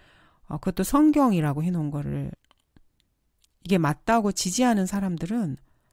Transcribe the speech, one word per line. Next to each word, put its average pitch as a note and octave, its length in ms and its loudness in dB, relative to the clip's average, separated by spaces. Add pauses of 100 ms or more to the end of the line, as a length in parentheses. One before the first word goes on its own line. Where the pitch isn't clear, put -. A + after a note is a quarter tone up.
(460)
어, D3+ 120 -8
그것도 F#3 260 -4
성경이라고 A3+ 800 4
해놓은 E3 260 -2
거를 C#3+ 400 -6 (1300)
이게 F#3 120 2
맞다고 G3+ 540 0
지지하는 G3 560 0
사람들은 F#3+ 680 -4 (360)